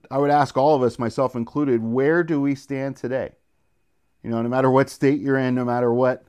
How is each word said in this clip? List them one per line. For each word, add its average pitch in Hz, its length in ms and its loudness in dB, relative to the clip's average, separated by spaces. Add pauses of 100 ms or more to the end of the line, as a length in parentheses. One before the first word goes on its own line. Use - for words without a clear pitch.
(100)
I 131 80 -4
would 143 120 2
ask 143 260 2
all 143 180 4
of 135 80 2
us, 120 160 0
myself 123 360 -2
included, 123 480 -2
where 135 400 2
do 160 180 -2
we 143 140 0
stand 135 420 -8
today? 123 360 -6 (880)
You 117 80 -10
know, 117 100 -2
no 120 80 -2
matter 131 220 2
what 135 180 4
state 143 320 0
you're 135 180 0
in, 127 160 0
no 123 100 -2
matter 120 280 0
what, 127 360 0